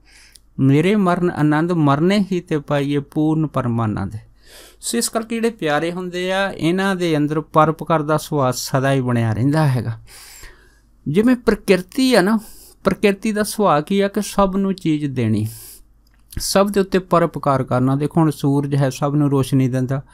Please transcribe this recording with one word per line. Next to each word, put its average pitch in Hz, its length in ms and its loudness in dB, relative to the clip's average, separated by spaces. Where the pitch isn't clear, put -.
ਮੇਰੇ 151 360 4
ਮਰਨ 175 340 2
ਆਨੰਦ, 151 420 0
ਮਰਨੇ 165 600 2
ਹੀ 175 100 -2
ਤੇ 156 180 -4
ਪਾਈਏ 143 400 -2
ਪੂਰਨ 156 480 0
ਪਰਮਾਨੰਦ।" 113 680 -4
ਸੋ - 160 -4
ਇਸ 233 120 -2
ਕਰਕੇ 226 260 -6
ਜਿਹੜੇ 226 140 -2
ਪਿਆਰੇ 160 420 -2
ਹੁੰਦੇ 180 400 -6
ਆ, 190 200 -2
ਇਹਨਾਂ 190 440 0
ਦੇ 175 220 0
ਅੰਦਰ 147 240 0
ਪਰਉਪਕਾਰ 156 600 0
ਦਾ 156 160 0
ਸੁਭਾਅ 139 380 -2
ਸਦਾ 135 360 -2
ਹੀ 135 100 2
ਬਣਿਆ 117 320 0
ਰਹਿੰਦਾ 143 340 2
ਹੈਗਾ। 113 320 -2
ਜਿਵੇਂ 220 280 4
ਪ੍ਰਕਿਰਤੀ 233 800 0
ਆ 190 60 6
ਨਾ, 208 180 2
ਪ੍ਰਕਿਰਤੀ 196 480 0
ਦਾ 208 120 -2
ਸੁਭਾਅ 180 380 0
ਕੀ 196 200 -2
ਆ 196 60 0
ਕਿ 202 140 -4
ਸਭ 202 360 0
ਨੂੰ 196 160 0
ਚੀਜ਼ 151 320 -2
ਦੇਣੀ, 110 420 0
ਸਭ 196 300 0
ਦੇ 196 100 0
ਉੱਤੇ 190 200 0
ਪਰਉਪਕਾਰ 165 640 0
ਕਰਨਾ। 127 320 0
ਦੇਖੋ 147 260 0
ਹੁਣ 156 100 4
ਸੂਰਜ 143 440 -2
ਹੈ, 139 140 2
ਸਭ 143 260 -4
ਨੂੰ 147 140 2
ਰੋਸ਼ਨੀ 131 400 2
ਦਿੰਦਾ, 131 320 -4